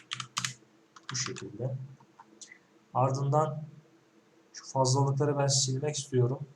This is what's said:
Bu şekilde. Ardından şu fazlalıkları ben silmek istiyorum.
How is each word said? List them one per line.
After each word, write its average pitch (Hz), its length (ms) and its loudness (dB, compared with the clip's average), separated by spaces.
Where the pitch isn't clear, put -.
Bu 127 60 -4
şekilde. 101 580 -4
Ardından 139 680 2
şu - 140 -18
fazlalıkları 135 720 2
ben 139 80 4
silmek 135 500 0
istiyorum. 123 600 0